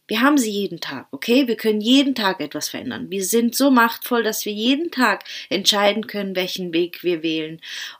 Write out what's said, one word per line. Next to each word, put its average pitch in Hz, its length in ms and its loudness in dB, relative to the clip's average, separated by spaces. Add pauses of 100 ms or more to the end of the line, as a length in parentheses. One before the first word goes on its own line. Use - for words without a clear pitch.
Wir 214 140 -2
haben 294 160 6
sie 220 140 2
jeden 196 300 -4
Tag, 131 300 -10
okay? 240 360 2
Wir 226 80 0
können 214 240 0
jeden 262 340 4
Tag 190 280 0
etwas 147 260 -6
verändern. 120 420 -8
Wir 190 140 -4
sind 233 320 2
so 277 160 4
machtvoll, 233 500 2
dass 214 240 -2
wir 214 60 -4
jeden 269 400 0
Tag 220 320 0 (260)
entscheiden 202 580 0
können, 196 280 -6
welchen 180 380 -4
Weg 170 300 -2
wir 165 200 -2
wählen, 160 380 -4 (380)